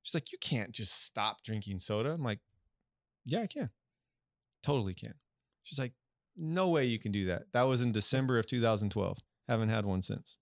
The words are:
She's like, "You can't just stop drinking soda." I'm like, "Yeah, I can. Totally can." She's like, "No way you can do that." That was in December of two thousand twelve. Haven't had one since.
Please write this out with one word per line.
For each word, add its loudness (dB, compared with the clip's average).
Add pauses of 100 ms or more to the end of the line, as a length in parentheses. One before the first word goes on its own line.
She's -8
like, -4
"You -12
can't -2
just -4
stop -2
drinking -6
soda." 0
I'm -4
like, -2 (840)
"Yeah, -2
I -4
can. -6 (920)
Totally 0
can." -14 (480)
She's -8
like, -4 (420)
"No 0
way 4
you 2
can -2
do 2
that." 0
That 4
was 4
in 2
December 2
of 2
two 0
thousand 4
twelve. -2 (300)
Haven't 2
had 2
one 0
since. -8